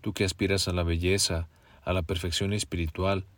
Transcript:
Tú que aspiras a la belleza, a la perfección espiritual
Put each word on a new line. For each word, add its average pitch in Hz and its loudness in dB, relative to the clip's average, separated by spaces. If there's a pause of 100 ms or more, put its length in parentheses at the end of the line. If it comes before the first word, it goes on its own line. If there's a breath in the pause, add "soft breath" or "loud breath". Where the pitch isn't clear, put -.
Tú 107 -4
que 104 0
aspiras 95 2
a 92 -2
la 87 0
belleza, 85 0 (380 soft breath)
a 92 -2
la 92 0
perfección 92 -2
espiritual 92 -2 (140)